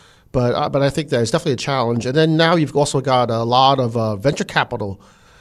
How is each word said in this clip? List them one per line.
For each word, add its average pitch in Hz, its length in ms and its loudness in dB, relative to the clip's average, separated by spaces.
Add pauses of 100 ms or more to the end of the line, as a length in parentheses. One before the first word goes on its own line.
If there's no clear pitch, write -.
(300)
but, 123 240 0
uh, 143 140 -2
but 139 120 -2
I 139 100 2
think 151 180 -4
that 123 120 0
it's 113 120 0
definitely 151 220 -2
a - 20 -2
challenge. 120 500 -2
And 127 80 -4
then 160 220 4
now 165 180 4
you've 151 220 0
also 143 240 0
got 127 320 0
a 113 100 -2
lot 131 380 4
of, 117 160 -2
uh, 110 180 -2
venture 139 300 -2
capital 113 580 -4 (380)